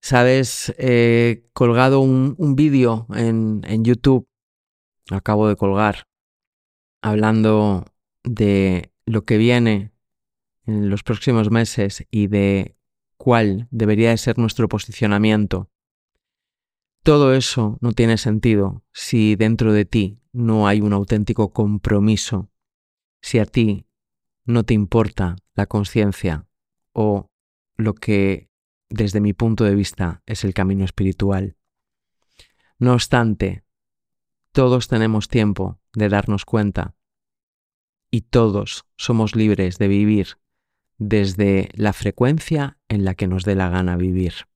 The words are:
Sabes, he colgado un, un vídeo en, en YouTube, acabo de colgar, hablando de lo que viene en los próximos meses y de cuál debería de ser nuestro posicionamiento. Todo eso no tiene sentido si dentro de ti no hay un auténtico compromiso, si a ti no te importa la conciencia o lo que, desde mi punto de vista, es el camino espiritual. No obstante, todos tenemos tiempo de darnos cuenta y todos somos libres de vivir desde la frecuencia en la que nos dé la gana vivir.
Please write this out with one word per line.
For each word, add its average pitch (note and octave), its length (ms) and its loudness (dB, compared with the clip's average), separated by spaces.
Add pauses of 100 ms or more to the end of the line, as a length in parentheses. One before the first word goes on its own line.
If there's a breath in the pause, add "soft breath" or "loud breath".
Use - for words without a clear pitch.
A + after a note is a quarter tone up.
Sabes, B2+ 760 0
he A#2 720 2
colgado B2+ 480 2
un, C3 380 2
un D3 180 0
vídeo B2+ 580 2
en, A2 520 -2
en A2+ 180 -2
YouTube, B2 420 2 (840)
acabo G#2+ 360 0
de G#2 100 0
colgar, G2+ 500 -2 (960)
hablando G#2+ 800 0 (400)
de G2 680 0 (120)
lo A2 200 -4
que A2+ 120 0
viene A2+ 560 2 (720)
en G#2 240 -4
los G2 140 -4
próximos A2 480 -2
meses A2 600 -2
y G#2 180 -2
de G2 480 -2 (420)
cuál A2+ 520 0
debería A2 400 2
de A2+ 60 2
ser A#2 220 -2
nuestro A2+ 300 0
posicionamiento. G#2 1000 -2 (1300)
Todo D3 320 6
eso A#2+ 480 0
no A#2+ 100 0
tiene A2+ 240 2
sentido G#2 680 0 (100)
si G#2+ 440 0
dentro A2 380 2
de G#2 100 2
ti G#2 340 -2 (140)
no A2+ 340 0
hay G#2 140 2
un G#2 140 0
auténtico G#2 580 -2
compromiso, G#2 1000 -2 (680)
si - 180 -2
a G#2+ 60 2
ti G#2+ 420 -2 (600)
no A#2 180 0
te - 80 -2
importa G#2 640 0 (180)
la G2+ 120 -2
conciencia G2+ 800 -4 (460)
o G#2+ 380 -2 (460)
lo G#2+ 180 -2
que, G2 540 -2 (400)
desde G#2+ 320 -2
mi G#2 120 0
punto A2+ 320 0
de G2+ 100 2
vista, G2 520 -4
es - 180 -8
el G2 80 -2
camino F#2+ 320 -2
espiritual. G2 720 -4 (1200 soft breath)
No B2 160 4
obstante, A2 720 0 (880)
todos B2+ 360 2
tenemos A2 400 0
tiempo G2 520 -2 (140)
de G#2+ 140 0
darnos G2+ 360 -2
cuenta G2+ 520 -4 (1120)
y A2+ 120 -2
todos G#2 640 -2 (100)
somos A2+ 400 -2
libres G2 420 0
de G2+ 100 0
vivir G2+ 500 0 (600)
desde G2 760 0
la G#2 200 -2
frecuencia C#3+ 840 -4 (100)
en G2+ 160 -2
la F#2+ 100 -2
que F#2+ 140 -4
nos F#2 160 -4
dé G2+ 100 0
la F#2+ 160 0
gana F2+ 260 -2
vivir. F#2 380 -2 (220)